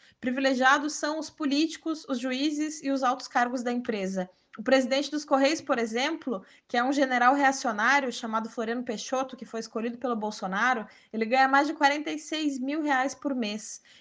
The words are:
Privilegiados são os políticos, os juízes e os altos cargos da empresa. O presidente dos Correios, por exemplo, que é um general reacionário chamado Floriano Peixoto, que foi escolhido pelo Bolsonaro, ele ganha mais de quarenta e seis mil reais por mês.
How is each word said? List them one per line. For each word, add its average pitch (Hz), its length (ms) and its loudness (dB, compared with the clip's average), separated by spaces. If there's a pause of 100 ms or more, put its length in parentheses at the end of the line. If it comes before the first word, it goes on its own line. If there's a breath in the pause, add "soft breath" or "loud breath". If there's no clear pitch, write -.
(260 soft breath)
Privilegiados 269 680 2
são 311 260 -4
os 302 100 -8
políticos, 311 800 -2
os 262 100 -2
juízes 294 640 -4
e 277 80 -2
os 269 140 0
altos 262 240 -2
cargos 240 340 -2
da 240 80 -2
empresa. 196 580 -4 (300 soft breath)
O 220 40 -12
presidente 262 460 2
dos 294 160 -6
Correios, 277 360 2
por 254 180 -2
exemplo, 240 680 -2 (220 loud breath)
que - 100 -4
é 240 60 2
um 262 100 2
general 254 400 4
reacionário 269 800 2
chamado 220 380 -4
Floriano 240 320 -4
Peixoto, 254 540 -4
que - 80 -12
foi 226 160 -8
escolhido 240 380 -6
pelo 240 180 -2
Bolsonaro, 214 680 -2 (280 loud breath)
ele 220 140 -2
ganha 262 200 4
mais 277 220 6
de 294 60 -4
quarenta 302 360 2
e 311 80 -4
seis 302 400 -2
mil 285 240 -2
reais 269 320 0
por 277 220 -4
mês. 214 440 -6 (200 soft breath)